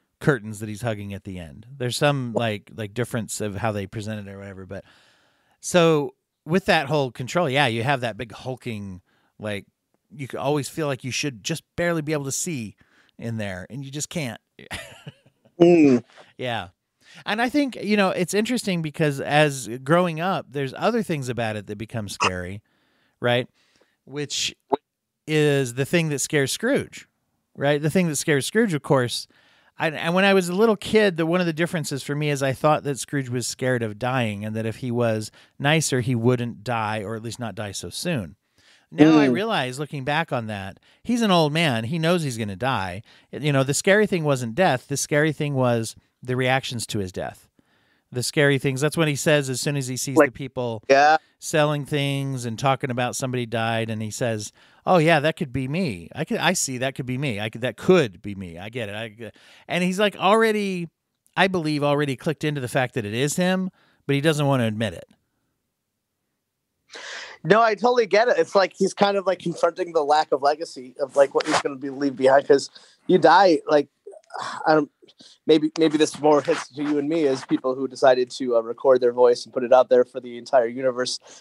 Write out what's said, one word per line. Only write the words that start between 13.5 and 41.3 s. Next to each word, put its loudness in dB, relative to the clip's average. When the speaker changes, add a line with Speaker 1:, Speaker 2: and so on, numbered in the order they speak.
Speaker 1:
and -12
you -14
just -8
can't. -8
<laughs> -20
Speaker 2:
Mm. 6
Speaker 1:
Yeah. -6
And -2
I 0
think, 0
you 0
know, 4
it's -2
interesting -2
because 0
as 2
growing 2
up, -2
there's -6
other 0
things -4
about -4
it -10
that -10
become -8
scary, -6
right? 0
Which -6
is 2
the -2
thing 0
that -4
scares 0
Scrooge, -4
right? 0
The 0
thing 2
that -4
scares 0
Scrooge, 0
of -4
course, 0
I, 0
and -4
when 4
I 6
was 4
a -4
little 4
kid, 2
the, 0
one 2
of 0
the 0
differences -4
for -6
me -2
is -2
I 0
thought 2
that -4
Scrooge -6
was -4
scared -2
of -6
dying -2
and -6
that -4
if -6
he -6
was 0
nicer, 0
he 0
wouldn't 0
die, -4
or -8
at -10
least -12
not -8
die -8
so -12
soon. -6
Now 6
I 4
Speaker 2:
Mm. 2
Speaker 1:
realize, -2
looking -8
back -2
on -2
that, -8
he's -2
an 2